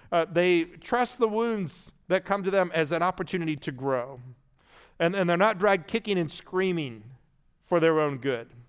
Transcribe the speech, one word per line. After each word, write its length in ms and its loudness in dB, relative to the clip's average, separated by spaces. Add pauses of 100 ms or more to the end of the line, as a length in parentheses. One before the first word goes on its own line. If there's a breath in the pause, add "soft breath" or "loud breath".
(120)
Uh, 180 2
they 360 2
trust 540 -4
the 80 4
wounds 640 -4 (160)
that 180 0
come 180 -2
to 80 0
them 220 2
as 180 0
an 100 0
opportunity 560 -2
to 140 -8
grow. 480 -4 (800 soft breath)
And, 160 2
and 140 2
they're 80 4
not 220 2
dragged 280 2
kicking 300 -2
and 140 -2
screaming 720 -4 (640)
for 140 2
their 200 4
own 180 0
good. 300 -4 (220)